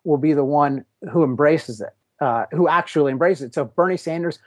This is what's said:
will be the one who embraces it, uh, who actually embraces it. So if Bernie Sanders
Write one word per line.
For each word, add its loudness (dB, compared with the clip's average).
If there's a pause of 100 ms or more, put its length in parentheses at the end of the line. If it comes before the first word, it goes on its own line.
will 2
be 2
the 2
one 0 (280)
who 2
embraces 0
it, -10 (260)
uh, 0
who 2
actually 0
embraces 0
it. -12
So -4
if -8
Bernie 2
Sanders -6